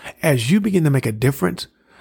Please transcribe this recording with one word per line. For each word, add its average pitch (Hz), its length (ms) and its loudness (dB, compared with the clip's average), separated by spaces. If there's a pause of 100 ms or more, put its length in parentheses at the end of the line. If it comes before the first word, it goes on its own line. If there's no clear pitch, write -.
(240)
As 127 260 0
you 208 120 4
begin 185 240 0
to 147 40 4
make 135 160 0
a 113 60 -2
difference, 110 560 -2 (340)